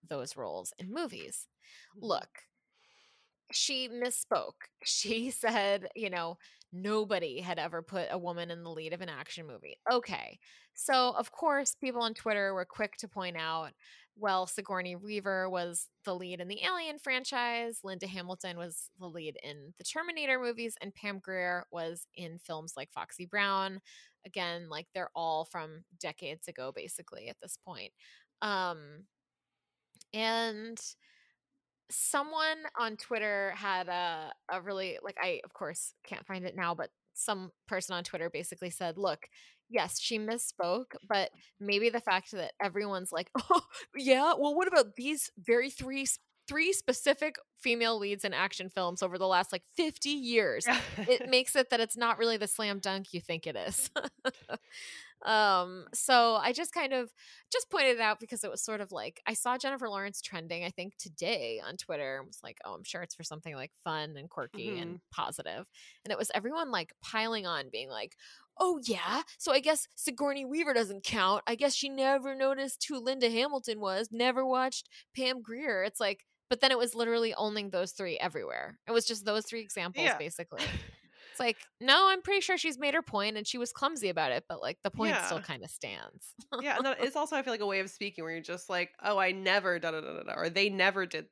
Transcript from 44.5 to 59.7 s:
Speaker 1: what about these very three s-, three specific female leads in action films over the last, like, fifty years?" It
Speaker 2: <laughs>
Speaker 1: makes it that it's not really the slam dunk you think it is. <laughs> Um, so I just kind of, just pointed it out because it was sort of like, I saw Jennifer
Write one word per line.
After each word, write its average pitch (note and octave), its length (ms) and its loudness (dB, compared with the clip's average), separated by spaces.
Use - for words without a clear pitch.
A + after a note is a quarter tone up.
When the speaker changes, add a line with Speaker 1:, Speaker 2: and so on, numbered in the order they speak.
Speaker 1:
what F4+ 140 4
about C4+ 280 6
these C#4+ 420 -2
very A#3+ 320 2
three C4 320 -4
s-, - 160 0
three D#4+ 240 2
specific D4 640 2
female A#3 400 4
leads G3+ 260 -2
in F#3+ 100 -2
action F#3+ 360 0
films F3+ 320 -2
over F#3 160 0
the F#3 100 2
last, F#3 240 4
like, F3+ 120 -6
fifty D#4 340 0
years?" A#3 600 2
It B3 180 6
Speaker 2:
<laughs> - 20 -8
Speaker 1:
makes B3+ 300 4
it B3+ 140 6
that A#3 100 6
it's A3+ 160 0
not A#3 220 4
really A3+ 180 4
the G#3 120 0
slam G3+ 320 0
dunk F#3+ 320 -2
you F3 80 -4
think E3 260 -4
it D#3 100 -2
is. - 400 2
<laughs> D4 40 0
Um, F#3 720 6
so A#3 420 8
I G#3+ 160 2
just D#4 200 -4
kind C#4+ 200 0
of, B3 200 -2
just - 180 0
pointed C#4 260 6
it A3+ 40 2
out G#3+ 180 4
because A3+ 240 -6
it G#3 80 -4
was - 120 -4
sort G#3+ 180 -2
of G3 100 -8
like, D#3 360 -6
I A3 80 0
saw B3 220 0
Jennifer C4 320 -4